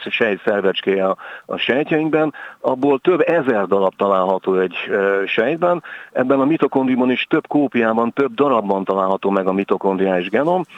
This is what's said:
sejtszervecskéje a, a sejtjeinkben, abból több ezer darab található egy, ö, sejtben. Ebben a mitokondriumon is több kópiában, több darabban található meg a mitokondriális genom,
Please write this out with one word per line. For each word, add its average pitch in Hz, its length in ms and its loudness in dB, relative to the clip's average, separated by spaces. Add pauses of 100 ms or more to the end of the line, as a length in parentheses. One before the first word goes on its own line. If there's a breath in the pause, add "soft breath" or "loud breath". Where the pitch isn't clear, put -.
sejtszervecskéje 98 1000 0
a, 92 80 0 (300 loud breath)
a 95 100 -8
sejtjeinkben, 156 760 0 (260 loud breath)
abból 131 380 0
több 175 220 2
ezer 131 460 2
darab 95 300 2
található 95 640 0
egy, 92 160 -2 (140)
ö, 98 380 0
sejtben. 165 560 0 (300 loud breath)
Ebben 131 280 0
a 131 40 2
mitokondriumon 131 640 2
is 123 180 -2
több 160 180 0
kópiában, 117 680 0
több 135 220 -2
darabban 107 500 2
található 95 460 0
meg 98 160 0
a 95 60 0
mitokondriális 95 760 0
genom, 175 360 0 (140 loud breath)